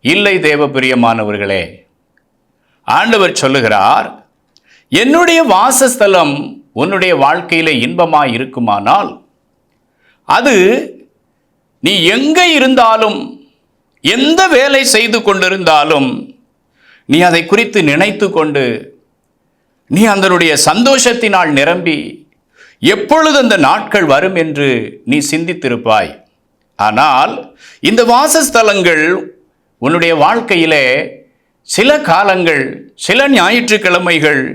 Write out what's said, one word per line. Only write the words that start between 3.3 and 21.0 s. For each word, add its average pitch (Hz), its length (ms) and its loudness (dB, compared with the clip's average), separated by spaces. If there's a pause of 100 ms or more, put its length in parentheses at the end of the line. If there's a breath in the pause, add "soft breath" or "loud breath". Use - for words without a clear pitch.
சொல்லுகிறார், 123 920 0 (640 soft breath)
என்னுடைய 330 540 2
வாசஸ்தலம் 202 1200 0 (100)
உன்னுடைய 180 440 -2
வாழ்க்கையிலே 160 720 0
இன்பமாய் 156 460 0
இருக்குமானால், 120 920 -2 (1000)
அது 240 320 0 (1200)
நீ 180 240 -2
எங்கே 302 480 0
இருந்தாலும், 233 960 0 (520)
எந்த 294 480 0
வேலை 277 360 2
செய்து 226 340 0
கொண்டிருந்தாலும், 165 1200 0 (720 soft breath)
நீ 160 160 2
அதை 170 220 0
குறித்து 214 320 0
நினைத்து 190 480 0
கொண்டு, 151 340 -2 (1300)
நீ 202 100 4
அதனுடைய 185 480 2 (180)
சந்தோஷத்தினால் 233 880 0